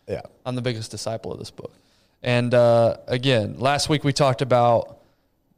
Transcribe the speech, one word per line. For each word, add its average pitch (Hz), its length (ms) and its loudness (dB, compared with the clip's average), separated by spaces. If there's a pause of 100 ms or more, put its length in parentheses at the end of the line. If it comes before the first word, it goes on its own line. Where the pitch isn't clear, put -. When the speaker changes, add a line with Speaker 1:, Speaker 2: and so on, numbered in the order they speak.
Speaker 1:
Yeah. 104 120 -6 (260)
Speaker 2:
I'm 127 100 -6
the 123 60 -6
biggest 113 300 -6
disciple - 400 -8
of - 80 -10
this - 100 -14
book. - 220 -18 (500)
And, 123 320 -2
uh, 117 440 4 (100)
again, 123 500 0
last 139 300 -2
week 151 160 0
we 143 80 0
talked 131 300 0
about, 120 560 2 (600)